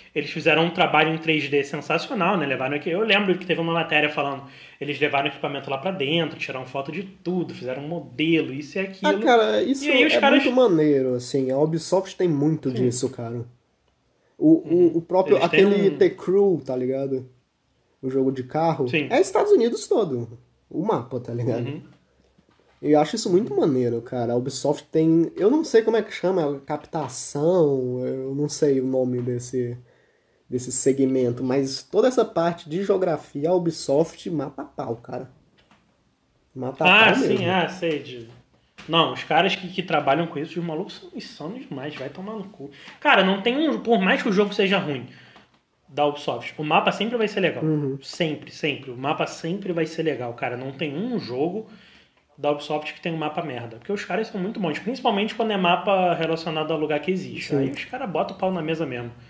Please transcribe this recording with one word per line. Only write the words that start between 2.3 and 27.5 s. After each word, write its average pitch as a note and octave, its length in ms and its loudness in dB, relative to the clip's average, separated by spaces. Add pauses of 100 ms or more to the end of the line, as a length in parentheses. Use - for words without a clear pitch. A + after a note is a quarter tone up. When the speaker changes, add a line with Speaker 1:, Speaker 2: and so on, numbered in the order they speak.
Speaker 1:
né? D3+ 100 0
Levaram C3+ 300 -2
aqui, C#3+ 120 -6
eu E3+ 120 -2
lembro G3+ 360 2
que F#3 80 -10
teve D#3+ 160 -2
uma E3 120 -2
matéria D#3+ 360 2
falando, C#3 360 -4 (360)
eles C#3+ 200 -6
levaram C#3+ 260 2
equipamento C#3+ 420 -6
lá C3+ 100 -4
pra F#3 120 -4
dentro, D#3 480 -2
tiraram C3 260 -8
foto C3+ 280 -8
de F3 100 -6
tudo, F3 520 -6
fizeram B2+ 280 -8
um D3 60 -10
modelo, D#3 640 -2
isso D3 240 -8
e - 40 0
aquilo. G3 340 0
Speaker 2:
Ah, - 40 -2
cara, A3 440 4
isso C4+ 200 -2
Speaker 1:
E D4 60 0
aí C#4+ 160 6
os D#4 80 2
Speaker 2:
é - 60 4
Speaker 1:
caras C#4 240 6
Speaker 2:
muito B3+ 120 0
maneiro, D3+ 600 4
assim, B2+ 340 -2
a C3 80 0
Ubisoft E3 580 0
tem F#3 120 2
muito D3+ 420 0
Speaker 1:
Sim. B2 60 -6
Speaker 2:
disso, B2 340 0
cara. A#2 340 -8 (920)
O, D3+ 140 6
o, D#3+ 100 6 (100)
Speaker 1:
Uhum. F3 260 6
Speaker 2:
o E3 40 0
próprio, F#3 360 4
Speaker 1:
Eles - 100 4
têm E3 180 6
Speaker 2:
aquele G3+ 240 4
Speaker 1:
um C#3+ 80 -4
Speaker 2:
The F3 120 6
Crew, F#3 540 2
tá C3 120 -4
ligado? C3 520 -2 (720)
O C3+ 80 -6
jogo C3+ 220 2
de C3 140 -6
carro. D3+ 420 0
Speaker 1:
Sim. C#3 240 -2
Speaker 2:
É C4+ 100 2
Estados G#4 300 0
Unidos B3 380 4
todo, B2+ 500 -2 (320)
o D#3 140 -6
mapa, C3+ 340 -2
tá A#2+ 160 -8
ligado? A#2+ 320 -2
Speaker 1:
Uhum. D3 160 -10 (1000)
Speaker 2:
Eu D3 180 4
acho D3+ 160 0
isso A3 140 -2
muito G#3 240 2
Speaker 1:
Uhum. G4 60 2
Speaker 2:
maneiro, B2+ 420 2
cara. A#2+ 320 -2
A - 20 2
Ubisoft C3+ 560 -2
tem, D#3+ 420 4
eu F#3+ 160 2
não D#4 140 2
sei A3+ 160 4
como A3 160 2
é G#3+ 60 2
que A3 100 -10
chama, D#3 540 -2
captação, C#3+ 1400 0